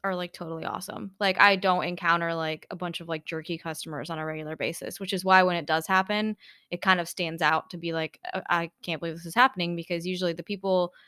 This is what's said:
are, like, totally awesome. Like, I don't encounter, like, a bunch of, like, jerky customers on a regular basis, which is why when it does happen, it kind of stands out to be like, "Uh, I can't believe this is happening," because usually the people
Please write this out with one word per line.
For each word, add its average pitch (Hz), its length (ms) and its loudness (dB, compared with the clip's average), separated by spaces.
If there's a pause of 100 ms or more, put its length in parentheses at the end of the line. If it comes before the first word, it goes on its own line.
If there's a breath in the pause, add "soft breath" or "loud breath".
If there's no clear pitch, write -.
are, 190 120 0
like, 180 180 -4
totally 160 300 -8
awesome. - 560 -6
Like, 190 200 2
I 202 160 8
don't 185 300 2
encounter, 170 500 0
like, 160 340 -4
a 180 60 -10
bunch 170 260 -6
of, 165 60 -14
like, 160 180 -4
jerky 160 320 -6
customers 156 520 -8
on 160 100 -6
a 156 60 -6
regular 156 300 -6
basis, - 440 -4
which 190 140 -6
is 185 120 -4
why 185 180 8
when 180 120 4
it 160 100 -2
does 160 220 0
happen, 208 500 2 (320 loud breath)
it 180 120 -6
kind 185 180 2
of 165 100 -4
stands 165 320 -4
out 156 300 2
to 180 60 -8
be 165 160 -4
like, 160 260 -4 (140)
"Uh, 180 160 -4
I 170 220 0 (120)
can't 170 180 -4
believe 165 140 -4
this 170 100 -12
is 165 100 -10
happening," 185 400 2
because 170 300 -4
usually 180 280 0
the 165 100 -8
people 185 500 0 (140 soft breath)